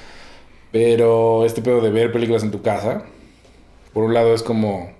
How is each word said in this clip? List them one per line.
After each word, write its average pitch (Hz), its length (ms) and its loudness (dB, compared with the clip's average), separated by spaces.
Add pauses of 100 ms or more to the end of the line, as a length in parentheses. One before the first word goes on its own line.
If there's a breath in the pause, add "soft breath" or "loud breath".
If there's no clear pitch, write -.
(720 loud breath)
Pero 113 720 2
este 117 160 -2
pedo 120 220 0
de 110 80 0
ver 113 200 0
películas 117 320 -2
en 107 80 -4
tu 98 120 -8
casa, 107 420 -4 (880 loud breath)
por 110 120 -2
un 113 100 0
lado 117 200 4
es 113 80 -2
como, 101 580 -4